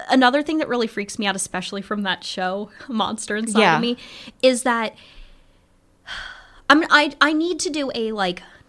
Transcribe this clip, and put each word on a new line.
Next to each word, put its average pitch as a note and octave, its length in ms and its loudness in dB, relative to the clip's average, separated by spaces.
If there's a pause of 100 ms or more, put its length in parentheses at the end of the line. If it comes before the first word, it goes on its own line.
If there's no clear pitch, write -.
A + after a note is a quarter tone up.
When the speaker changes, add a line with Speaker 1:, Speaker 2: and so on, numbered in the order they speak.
Speaker 1:
another C4 320 4
thing D#4 180 -2
that D4+ 80 -2
really A#3+ 200 0
freaks G3+ 320 -8
me G#3 80 -2
out, F#3+ 80 0
especially F#3+ 460 -6
from G#3 220 -6
that F#3 200 -4
show, F#3+ 460 -6 (100)
<laughs> - 80 -18
Monster A3 480 -4
Inside G#3+ 240 0
Speaker 2:
Yeah. F3+ 160 6
Speaker 1:
of A#3 60 2
Me, A#3+ 160 -2 (440)
is B3+ 220 4
that A#3 360 -2
<sighs> - 1700 -12
I'm, D4+ 200 6
I, D4 300 4
I D4+ 140 4
need E4 280 -2
to F4+ 80 -4
do C#4+ 240 -4
a, A3+ 180 -4
like, F#3+ 300 -4 (280)